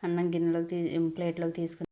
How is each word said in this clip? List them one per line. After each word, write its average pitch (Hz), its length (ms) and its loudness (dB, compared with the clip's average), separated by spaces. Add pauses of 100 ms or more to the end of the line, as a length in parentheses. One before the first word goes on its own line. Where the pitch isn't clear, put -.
అన్నం 175 300 2
గిన్నెలోకి 170 320 2
తీ-, 165 420 0
ప్లేట్లోకి 170 440 -2
తీసుకుని 165 400 -4